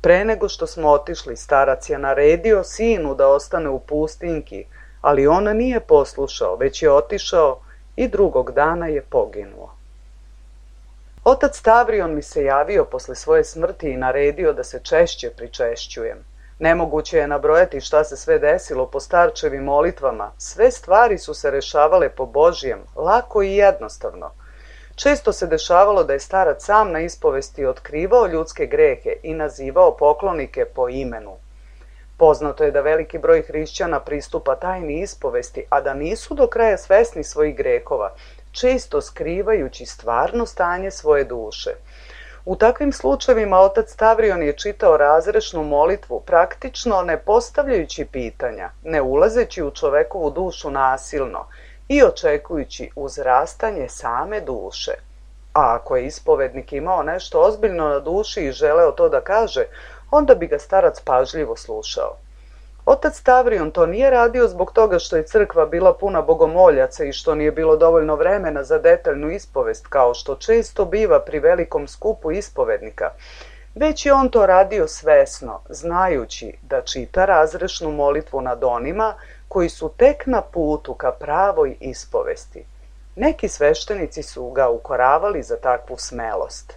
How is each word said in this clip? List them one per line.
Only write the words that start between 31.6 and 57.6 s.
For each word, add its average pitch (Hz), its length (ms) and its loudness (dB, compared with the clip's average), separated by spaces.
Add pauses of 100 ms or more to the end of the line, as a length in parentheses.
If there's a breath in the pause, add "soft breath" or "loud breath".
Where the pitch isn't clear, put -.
Poznato 151 480 4
je 147 60 2
da 143 100 0
veliki 156 380 -2
broj 160 240 4
hrišćana 156 580 -4
pristupa 147 540 -6
tajni 170 460 -6
ispovesti, 127 720 -8
a 139 100 2
da 139 140 -6
nisu 170 400 -8
do 277 120 2
kraja 226 320 0
svesni 202 460 2
svojih 151 320 -2
grehova, 123 580 -2 (380 soft breath)
često 247 480 -2
skrivajući 170 840 -4
stvarno 143 600 -4
stanje 185 440 -4
svoje 147 340 0
duše. 113 460 -10 (720 loud breath)
U 185 120 -6
takvim 247 360 2
slučajevima 226 640 0
otac 196 380 4
Tavrion 220 460 2
je 147 100 -2
čitao 196 440 2
razrešnu 165 640 2
molitvu, 143 580 -2
praktično 185 840 0
ne 170 160 -4
postavljajući 226 840 -2
pitanja, 113 680 -10 (120)
ne 156 200 -2
ulazeći 180 600 0
u 143 80 -6
čovekovu 151 600 -2
dušu 160 400 -8
nasilno 135 760 -4 (420 soft breath)
i 277 140 4
očekujući 151 920 -2
uzrastanje 139 920 -4
same 156 520 -6
duše. 107 520 -10 (600)
A 131 220 2
ako 120 220 -4
je 127 100 -2
ispovednik 135 640 -2
imao 160 300 -4
nešto 165 380 -2
ozbiljno 190 480 2